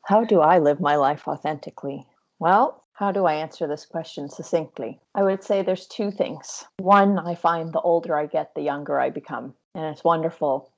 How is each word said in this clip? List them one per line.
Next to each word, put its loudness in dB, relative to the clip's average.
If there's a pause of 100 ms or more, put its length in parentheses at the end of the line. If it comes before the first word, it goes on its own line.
How 4
do 4
I 6
live 4
my 2
life 0
authentically? -8 (320)
Well, 2
how -2
do 0
I 4
answer -6
this -8
question -10
succinctly? -6 (140)
I 0
would 0
say -2
there's -4
two -6
things. -8 (140)
One, 4
I -6
find -2
the -2
older 0
I -2
get, -4
the -8
younger -4
I 0
become. -10 (200)
And -8
it's -10
wonderful -2